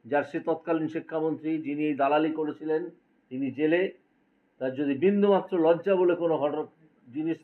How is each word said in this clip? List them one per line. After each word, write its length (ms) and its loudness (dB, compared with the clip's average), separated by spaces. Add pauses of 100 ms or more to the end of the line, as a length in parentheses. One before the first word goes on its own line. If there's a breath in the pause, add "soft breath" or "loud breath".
যার 180 0
সে 160 -6
তৎকালীন 480 -2
শিক্ষামন্ত্রী, 720 -4
যিনি 220 -4
এই 120 0
দালালি 360 2
করেছিলেন, 580 -4 (400)
তিনি 220 -4
জেলে। 460 0 (600)
তার 180 -4
যদি 220 -2
বিন্দুমাত্র 640 2
লজ্জা 360 4
বলে 200 4
কোনো 220 0
ঘটনা 280 -2 (480)
জিনিস 300 -4